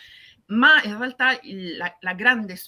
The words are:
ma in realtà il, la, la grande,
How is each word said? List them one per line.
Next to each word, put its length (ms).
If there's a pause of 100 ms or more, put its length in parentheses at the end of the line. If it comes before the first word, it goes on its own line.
(500)
ma 340
in 140
realtà 440
il, 360
la, 220
la 140
grande, 540